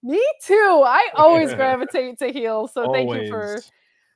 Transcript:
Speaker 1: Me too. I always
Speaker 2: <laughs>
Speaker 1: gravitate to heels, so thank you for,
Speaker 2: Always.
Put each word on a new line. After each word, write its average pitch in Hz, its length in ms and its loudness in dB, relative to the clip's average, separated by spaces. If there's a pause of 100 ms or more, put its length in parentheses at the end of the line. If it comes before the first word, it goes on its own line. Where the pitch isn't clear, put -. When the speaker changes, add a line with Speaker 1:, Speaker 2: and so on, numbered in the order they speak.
Speaker 1:
Me 320 220 -2 (180)
too. 381 420 4
I 330 300 2
always 311 400 4
Speaker 2:
<laughs> - 0 -
Speaker 1:
gravitate 262 640 -4
to 262 140 -6
heels, 226 400 -6
so 247 200 -6
thank 254 200 -2
you 214 160 -8
for, 214 180 -8
Speaker 2:
Always. - 240 -12 (460)